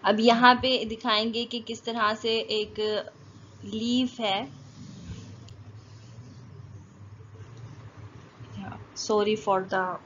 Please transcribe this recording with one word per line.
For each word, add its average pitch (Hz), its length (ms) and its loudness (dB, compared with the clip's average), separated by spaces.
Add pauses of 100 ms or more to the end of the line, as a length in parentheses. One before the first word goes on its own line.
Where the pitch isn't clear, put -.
अब 214 160 6
यहाँ 240 340 10
पे 254 300 2
दिखाएंगे 226 600 0
कि 233 160 -6
किस 226 240 -8
तरह 220 300 2
से 226 260 0
एक 214 400 -2 (840)
लीफ 240 560 2
है। 214 380 0 (4000)
Yeah, - 180 -10 (200)
Sorry 214 400 2
for 190 280 2
the 185 420 -2